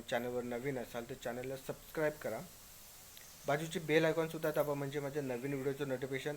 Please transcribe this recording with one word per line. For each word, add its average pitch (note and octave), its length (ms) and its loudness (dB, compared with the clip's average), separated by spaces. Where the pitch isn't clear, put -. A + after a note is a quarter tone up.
चॅनलवर B2 320 0
नवीन A#2+ 360 -2
असाल A#2 300 -4
तर C3 60 -4
चॅनलला B2+ 420 -4
सबस्क्राईब D3+ 560 -2
करा. A#2+ 280 -4
बाजूची D#3+ 320 2
बेल D#3+ 260 6
आयकॉनसुद्धा D#3+ 460 4
दाबा, D3 240 4
म्हणजे C#3+ 260 0
माझ्या C#3+ 220 0
नवीन B2+ 300 0
व्हिडिओचं C#3 360 0
नोटिफिकेशन C3 480 0